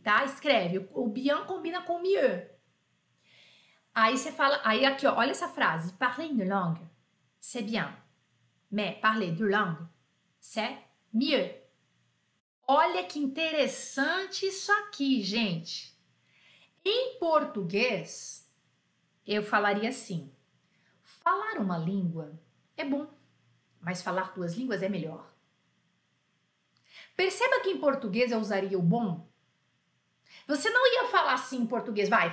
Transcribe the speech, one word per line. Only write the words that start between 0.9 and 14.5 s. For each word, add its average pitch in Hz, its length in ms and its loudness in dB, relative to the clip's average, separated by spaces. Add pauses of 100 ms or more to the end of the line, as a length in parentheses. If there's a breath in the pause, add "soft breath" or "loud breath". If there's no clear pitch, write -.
O, 262 120 -4
o 226 40 0
bien 277 380 0
combina 349 360 -6
com 339 120 -4
o 349 80 -4
mieux. 320 460 2 (1500 soft breath)
Aí 226 220 4
você 294 140 0
fala, 285 340 2
aí 226 220 2
aqui, 269 200 2
ó, 220 100 6
olha 247 160 2
essa 339 160 -2
frase. 170 460 0
Parler 277 360 -2
une 226 140 0
langue, 185 440 0 (520)
c'est 240 240 -4
bien. 196 280 -2 (800)
Mais 202 300 -4
parler 220 320 2
deux 196 180 0
langues, 190 340 0 (540)
c'est - 400 -6 (340)
mieux. 233 480 0 (1080)
Olha 339 340 4
que 302 160 -10
interessante 311 1300 0
isso - 240 -4